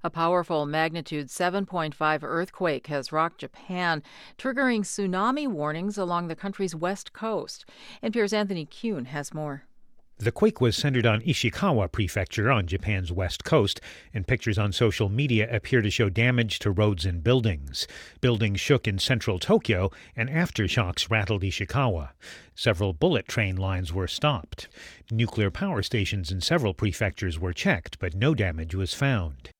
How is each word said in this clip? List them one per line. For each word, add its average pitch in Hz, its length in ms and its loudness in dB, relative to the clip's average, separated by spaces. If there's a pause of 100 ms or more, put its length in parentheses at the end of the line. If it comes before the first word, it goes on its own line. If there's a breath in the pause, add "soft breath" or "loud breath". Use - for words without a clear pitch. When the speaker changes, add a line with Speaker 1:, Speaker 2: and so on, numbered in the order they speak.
Speaker 1:
A 170 80 -4
powerful 165 560 2
magnitude 156 640 -2
seven 185 360 0
point 160 280 -4
five 156 300 0
earthquake 165 640 -2
has 143 240 -4
rocked 160 300 -2
Japan, 170 600 -4 (360 loud breath)
triggering 254 420 0
tsunami 208 680 0
warnings 175 520 -2
along 175 320 -2
the 160 80 -6
country's 196 360 -4
west 180 380 -4
coast. - 540 -6 (360 loud breath)
N 220 120 -4
P 233 80 2
R's 202 100 2
Anthony 196 340 0
Kuhn 170 420 -4
has 147 260 -8
more. 147 320 -6 (520)
Speaker 2:
The 107 140 0
quake 214 300 2
was 117 160 4
centered 127 280 2
on 110 140 4
Ishikawa 123 720 0
Prefecture 104 580 0
on 107 160 4
Japan's 95 460 -2
west 90 320 -4
coast, 117 380 2 (320 loud breath)
and 104 120 -4
pictures 117 320 0
on 104 140 2
social 107 380 2
media 117 440 2
appear 117 280 2
to 101 80 0
show 104 180 2
damage 117 520 2
to 104 120 0
roads 95 340 2
and 87 160 -2
buildings. 95 640 0 (360 loud breath)
Buildings 107 400 2
shook - 260 4
in 98 120 0
central 107 380 0
Tokyo, 101 540 2 (240 loud breath)
and 117 140 -2
aftershocks 113 840 0
rattled 104 300 0
Ishikawa. 98 680 -2 (440 loud breath)
Several 98 380 0
bullet 139 340 2
train 98 300 -2
lines 92 340 -2
were 90 160 -2
stopped. - 640 -2 (420 loud breath)
Nuclear 110 400 2
power 175 300 -2
stations 95 500 -2
in 95 80 -2
several 117 340 2
prefectures 95 640 -2
were 90 140 -2
checked, - 480 -2
but 87 160 -4
no 127 180 2
damage 80 400 -2
was 95 200 -2
found. 95 560 -2 (100)